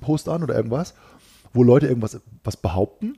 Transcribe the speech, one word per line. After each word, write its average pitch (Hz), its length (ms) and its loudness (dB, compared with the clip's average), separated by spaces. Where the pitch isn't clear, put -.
Post - 280 -4
an 165 140 -4
oder 131 120 -4
irgendwas, 120 380 -4
wo 123 100 4
Leute 131 240 6
irgendwas, 120 320 -4
was 110 120 -8
behaupten. 107 600 -4